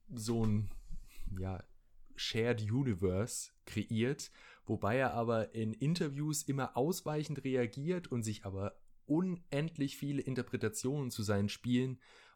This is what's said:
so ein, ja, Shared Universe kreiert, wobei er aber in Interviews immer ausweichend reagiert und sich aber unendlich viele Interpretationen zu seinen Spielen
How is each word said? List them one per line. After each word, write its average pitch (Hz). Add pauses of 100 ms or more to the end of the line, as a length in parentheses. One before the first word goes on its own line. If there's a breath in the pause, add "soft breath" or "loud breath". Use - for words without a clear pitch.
(140)
so 113
ein, 104 (680 soft breath)
ja, 92 (520)
Shared 113
Universe 104 (140)
kreiert, 113 (340 soft breath)
wobei 110
er 131
aber 113
in 110
Interviews 151
immer 135
ausweichend 151
reagiert 135
und 117
sich 107
aber 95 (280)
unendlich 160
viele 143
Interpretationen 127
zu 113
seinen 101
Spielen 127 (360 soft breath)